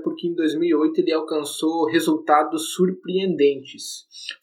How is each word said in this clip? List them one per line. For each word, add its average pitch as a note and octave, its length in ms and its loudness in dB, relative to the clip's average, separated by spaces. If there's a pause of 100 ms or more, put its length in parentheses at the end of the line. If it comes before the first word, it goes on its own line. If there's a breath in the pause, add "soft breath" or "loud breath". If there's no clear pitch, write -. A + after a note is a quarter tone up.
porque E3+ 260 -4
em E3+ 60 -2
dois D#3 240 0
mil E3+ 100 0
e D#3+ 60 4
oito D#3 260 2
ele E3+ 120 2
alcançou D#3 760 -2
resultados D#3 880 2
surpreendentes. F3+ 1300 0 (380 loud breath)